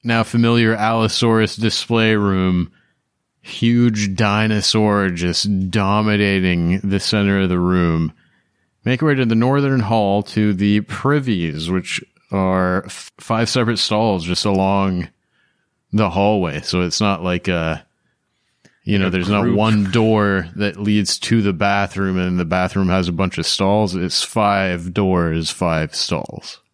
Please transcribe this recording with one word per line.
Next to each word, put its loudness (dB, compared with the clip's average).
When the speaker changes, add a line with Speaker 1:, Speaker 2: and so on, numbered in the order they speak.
Speaker 1:
now 2
familiar 2
Allosaurus 0
display 0
room. 2
Huge 0
dinosaur 2
just -2
dominating 2
the -2
center 0
of 0
the 2
room. 2
Make 0
your 2
way 2
to 0
the 2
northern 2
hall 0
to 0
the 2
privies, -2
which -4
are 0
f-, -16
five -2
separate 0
stalls 0
just -2
along 0
the 2
hallway. 0
So -2
it's -2
not -2
like -4
a, -4
you 0
know, 2
Speaker 2:
A 0
Speaker 1:
there's -2
not 2
Speaker 2:
group. 0
Speaker 1:
one 2
door 2
that -4
leads 0
to 0
the 0
bathroom -2
and -2
the 0
bathroom 0
has 0
a -4
bunch -4
of -4
stalls. 0
It's -4
five -2
doors, 0
five -2
stalls. -8